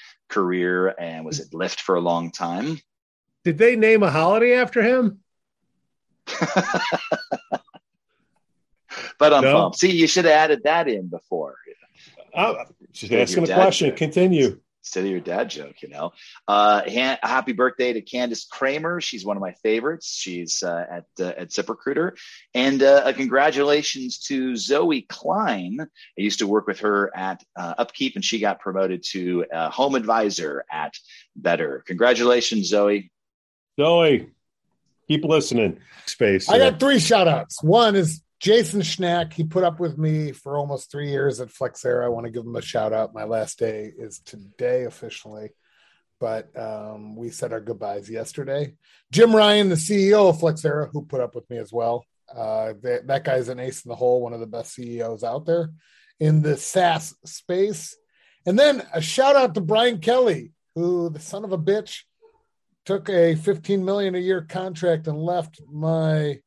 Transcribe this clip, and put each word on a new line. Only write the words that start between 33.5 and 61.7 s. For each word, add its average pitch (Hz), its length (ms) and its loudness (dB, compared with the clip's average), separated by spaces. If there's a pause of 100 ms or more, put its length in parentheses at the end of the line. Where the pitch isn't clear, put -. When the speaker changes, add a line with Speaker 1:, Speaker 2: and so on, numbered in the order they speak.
Speaker 2:
Zoe, 160 520 4 (800)
keep 151 160 0
listening. 123 540 0 (280)
Space - 420 2
Speaker 3:
I 214 80 6
Speaker 2:
here. 262 140 8
Speaker 3:
got 160 100 -4
three 269 180 4
shout 180 300 4
outs. 131 340 -2
One 208 320 6
is 160 280 0 (180)
Jason 208 400 2
Schnack. 170 540 -2
He 165 100 -4
put 180 200 0
up 165 140 0
with 156 200 -4
me 156 340 -2
for 139 240 -10
almost 143 340 -6
three 143 200 -8
years 135 300 -2
at 123 80 -10
Flexera. 120 580 -4
I - 20 -2
want 117 160 -6
to 113 80 -12
give 117 140 -10
him 117 100 -12
a 117 60 -6
shout 110 320 -4
out. 110 180 -2
My 107 120 -10
last 110 340 -4
day 110 360 -6
is 110 260 -18
today 123 640 -6
officially, 107 680 -16 (680)
but, 113 300 -6 (100)
um, 107 580 -14
we 117 120 -12
said 113 240 -10
our 113 80 -8
goodbyes 104 480 -10
yesterday. 135 680 -8 (360)
Jim 220 240 8
Ryan, 208 320 6
the 175 80 2
C 190 320 2
E 208 60 6
O 202 140 8
of 160 100 4
Flexera, 156 520 -2
who 147 140 -8
put 135 160 -4
up 120 140 -6
with 120 160 -14
me 120 80 -8
as 107 120 -12
well. 117 360 -4 (280)
Uh, 110 460 -4
that, 123 280 -4
that 135 160 -2
guy's 131 260 -2
an 123 100 -10
ace 131 240 -10
in 120 60 -14
the 117 40 -12
hole, 123 280 2
one 120 100 -8
of 113 80 -10
the 117 60 -10
best 113 260 -12
C 120 240 -12
E 117 60 -6
Os 113 200 -8
out 123 220 -6
there 165 260 -2 (480)
in 156 220 4
the 147 160 0
saas 165 580 -2 (120)
space. 190 680 -4 (520)
And 185 120 2
then 277 240 4 (120)
a 160 80 -2
shout 269 340 4
out 254 180 4
to 214 60 -4
Brian 214 380 2
Kelly, 185 540 2 (220)
who, 170 360 -2
the 151 100 -12
son 202 240 -12
of 190 80 -10
a 185 60 -2
bitch, 202 460 -4 (840)